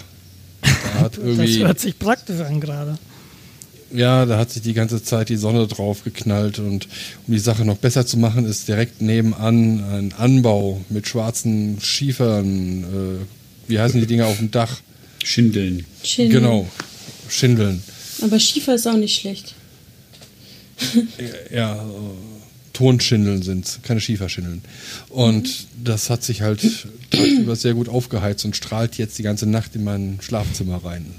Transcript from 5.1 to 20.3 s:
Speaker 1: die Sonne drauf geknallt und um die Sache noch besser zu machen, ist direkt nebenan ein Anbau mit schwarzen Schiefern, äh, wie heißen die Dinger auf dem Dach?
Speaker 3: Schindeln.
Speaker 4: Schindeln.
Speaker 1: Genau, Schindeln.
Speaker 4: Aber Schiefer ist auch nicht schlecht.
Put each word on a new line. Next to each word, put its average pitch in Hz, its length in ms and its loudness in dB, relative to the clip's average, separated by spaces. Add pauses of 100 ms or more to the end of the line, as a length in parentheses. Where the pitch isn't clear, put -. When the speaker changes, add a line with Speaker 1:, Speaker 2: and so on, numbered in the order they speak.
Speaker 1:
die 117 60 0
Sonne 110 320 2
drauf 101 360 -4
geknallt 104 560 -2
und 101 280 -4 (400)
um 117 60 0
die 110 60 4
Sache 110 240 2
noch 104 140 2
besser 123 300 2
zu 123 100 0
machen, 113 280 4
ist 107 220 -6
direkt 113 340 0
nebenan 110 840 2
ein 101 300 -4
Anbau 110 760 4
mit 104 180 -4
schwarzen 110 720 -2
Schiefern, 98 1040 0
äh, 95 840 -8
wie 107 100 2
heißen 120 200 4
die 113 80 2
Dinger 117 200 2
auf 104 100 0
dem 110 120 -2
Dach? 117 300 0 (440)
Speaker 3:
Schindeln. 98 640 2 (180)
Speaker 4:
Schindeln. 226 380 4
Speaker 1:
Genau, 107 280 2 (600)
Schindeln. 104 540 2 (400)
Speaker 4:
Aber 214 160 4
Schiefer 277 360 2
ist 233 120 -2
auch 226 100 2
nicht 208 220 0
schlecht. - 340 -10 (2000)